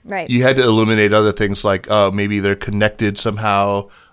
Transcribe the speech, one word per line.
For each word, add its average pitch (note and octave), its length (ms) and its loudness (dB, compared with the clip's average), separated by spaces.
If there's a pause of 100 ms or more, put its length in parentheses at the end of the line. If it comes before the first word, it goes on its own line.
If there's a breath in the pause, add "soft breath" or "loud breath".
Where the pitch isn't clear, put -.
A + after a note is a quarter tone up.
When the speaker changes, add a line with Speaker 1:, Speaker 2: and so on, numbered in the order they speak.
Speaker 1:
Right. F3+ 260 -8
Speaker 2:
You B2 120 2
had C3 140 4
to C3 60 2
eliminate A2 500 2
other G#2+ 200 2
things G2 320 -4
like, G2 260 -2
uh, G2+ 220 2
maybe G2+ 260 -2
they're G2 160 0
connected G#2 640 -4
somehow, G2+ 720 -2 (240 soft breath)